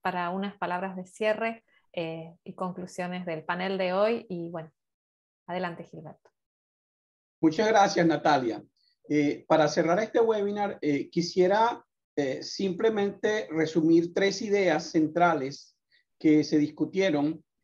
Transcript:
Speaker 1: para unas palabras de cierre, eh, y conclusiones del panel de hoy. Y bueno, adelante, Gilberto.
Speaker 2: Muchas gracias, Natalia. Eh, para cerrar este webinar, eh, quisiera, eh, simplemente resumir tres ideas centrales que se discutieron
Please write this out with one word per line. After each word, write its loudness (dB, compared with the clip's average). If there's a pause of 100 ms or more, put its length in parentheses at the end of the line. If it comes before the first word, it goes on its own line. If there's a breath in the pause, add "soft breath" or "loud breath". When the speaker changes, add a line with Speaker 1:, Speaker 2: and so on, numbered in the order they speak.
Speaker 1:
para -4
unas -6
palabras -6
de -12
cierre, -4 (300)
eh, -8
y -16
conclusiones -8
del -8
panel -4
de -2
hoy. 0
Y -8
bueno, -12 (760)
adelante, -8
Gilberto. -20 (1080)
Speaker 2:
Muchas 2
gracias, 4
Natalia. 0 (460)
Eh, 0
para 4
cerrar 2
este -2
webinar, 0
eh, -2
quisiera, 2 (320)
eh, -2
simplemente -2
resumir 4
tres 0
ideas 2
centrales 0 (440)
que 4
se 2
discutieron -2 (200)